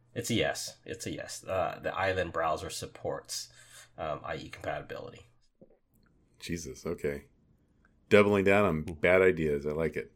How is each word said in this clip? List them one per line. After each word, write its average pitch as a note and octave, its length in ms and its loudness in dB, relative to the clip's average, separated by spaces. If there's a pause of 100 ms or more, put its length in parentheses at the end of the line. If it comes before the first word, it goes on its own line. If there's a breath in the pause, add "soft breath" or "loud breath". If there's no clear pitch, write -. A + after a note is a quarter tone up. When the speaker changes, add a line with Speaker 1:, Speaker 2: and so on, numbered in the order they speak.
(120)
Speaker 1:
It's - 160 -8
a B2 60 -2
yes. - 500 -2
It's - 220 -12
a F2 60 -8
yes. - 320 -12
Uh, F#2 360 -4
the D#2+ 140 -6
Island F#2 380 -2
browser D#2+ 360 -2
supports, - 800 -10 (480 loud breath)
um, D2+ 280 -6
I D#2+ 100 -8
E D2+ 140 -12
compatibility. C#2+ 800 -10 (1120)
Speaker 2:
Jesus. E2 440 -10
Okay. D2 420 -6 (840)
Doubling G#2 360 6
down G2 200 6
on D#2+ 180 0
bad F2 400 4
ideas. D#2+ 440 4
I D2+ 40 -2
like D#2 240 -2
it. - 220 -8